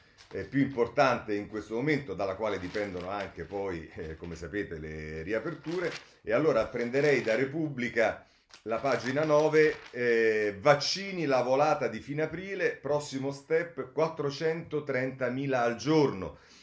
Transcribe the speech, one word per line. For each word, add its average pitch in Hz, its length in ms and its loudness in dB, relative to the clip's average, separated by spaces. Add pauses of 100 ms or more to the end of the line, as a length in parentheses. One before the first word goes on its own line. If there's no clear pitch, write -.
(300)
eh, 95 140 -6
più 135 160 0
importante 120 760 2
in 101 140 -4
questo 107 260 -8
momento, 135 400 0
dalla 95 220 -2
quale 101 240 -2
dipendono 90 500 -6
anche 95 340 -8
poi, 92 520 -6
eh, 80 200 -10
come 85 200 -12
sapete, 82 420 -6
le 78 440 -8
riaperture. 156 680 -4 (320)
E 107 100 -4
allora 127 360 4
prenderei 127 520 2
da 110 140 2
Repubblica 123 920 0 (380)
la 110 160 -2
pagina 131 460 0
nove, 151 500 6 (160)
eh, 113 680 2
"Vaccini, 170 640 2
la 131 180 4
volata 135 460 4
di 110 100 -6
fine 143 240 -6
aprile, 180 580 -4
prossimo 139 520 -2
step 160 580 -2
quattrocentotrentamila 139 1700 -2
al 120 120 2
giorno". 113 640 2 (240)